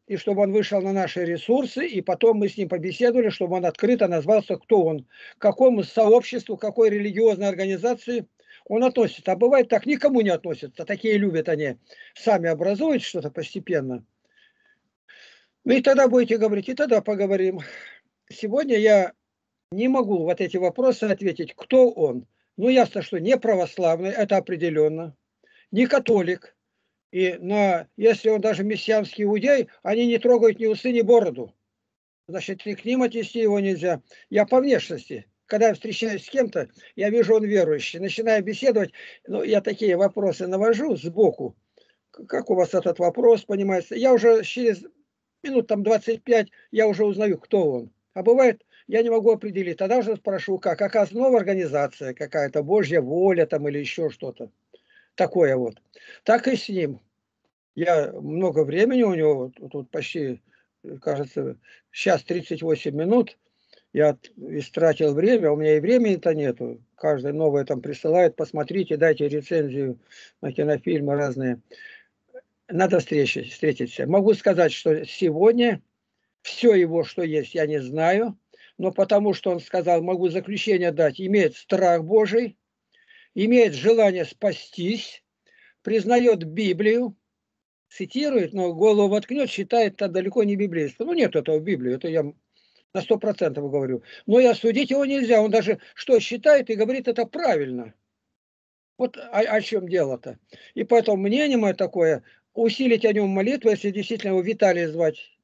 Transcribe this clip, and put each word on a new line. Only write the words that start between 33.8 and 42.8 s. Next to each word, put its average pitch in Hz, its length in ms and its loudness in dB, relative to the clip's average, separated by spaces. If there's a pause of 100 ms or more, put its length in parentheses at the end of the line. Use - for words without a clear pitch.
Я 208 160 2
по 254 140 4
внешности, 160 640 -4 (200)
когда 214 220 2
я 202 60 2
встречаюсь 220 500 -6
с - 60 -20
кем-то, 208 380 -2 (280)
я 208 140 -2
вижу, 220 240 4
он 214 100 2
верующий. 170 560 0
Начинаю 220 420 0
беседовать, 214 500 0 (340)
ну, 208 160 -6
я 208 180 2
такие 202 360 -2
вопросы 190 500 0
навожу 214 500 0
сбоку. 165 600 0 (540)
К-, - 140 -20
как - 260 -6
у 190 40 2
вас 180 200 0
этот 175 240 -2